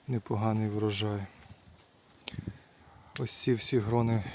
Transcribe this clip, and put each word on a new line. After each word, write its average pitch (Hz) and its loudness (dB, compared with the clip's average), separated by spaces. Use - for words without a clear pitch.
непоганий 110 0
врожай. 104 0
Ось 123 -2
ці - 0
всі 120 2
грони, 113 4